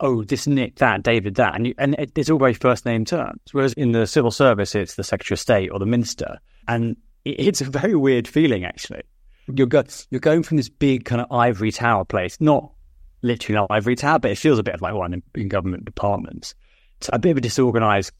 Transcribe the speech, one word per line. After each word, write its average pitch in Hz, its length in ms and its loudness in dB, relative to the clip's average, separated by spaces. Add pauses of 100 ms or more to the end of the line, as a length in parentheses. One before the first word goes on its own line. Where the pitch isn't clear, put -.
"Oh, 123 240 0
this 139 240 -4
Nick, 135 280 0
that, 107 280 0
David, 104 320 0
that." 107 180 2
And 113 140 -2
you, 120 100 -6
and 139 180 0
it, 143 200 -6
it's 147 120 -2
all 156 120 4
very 127 140 4
first 123 300 0
name 117 200 0
terms. 139 360 -6 (120)
Whereas 135 220 0
in 127 180 0
the 113 160 2
civil 123 240 2
service, 110 420 2
it's 101 220 -4
the 98 80 -6
Secretary - 320 -4
of - 40 -4
State 98 280 0
or 101 100 -8
the 98 80 -2
Minister. 117 520 -4 (280)
And 117 300 -2 (280)
it, 143 220 -2
it's 202 140 2
a 139 40 -2
very 143 300 0
weird 135 320 4
feeling, 127 380 2
actually. - 380 -12 (520)
You're 131 140 4
go-, 131 160 4 (260)
you're 131 100 -4
going 156 220 4
from 165 140 -2
this 127 120 0
big 131 360 0
kind 120 160 -2
of 120 100 -6
ivory 117 400 2
tower 113 340 0
place, 90 360 -4
not 151 320 2 (500)
literally 110 380 0
an 98 100 0
ivory 110 240 2
tower, 147 240 2
but 117 140 0
it 98 60 -6
feels 147 200 4
a 101 60 0
bit 87 180 -6
like 90 120 -4
one 90 200 -4
in, 85 80 -8 (140)
in 101 100 -4
government 92 380 -4
departments, - 720 -6 (420)
to - 160 -6
a 123 60 2
bit 180 100 2
of 156 60 2
a 127 60 -2
disorganized 113 760 2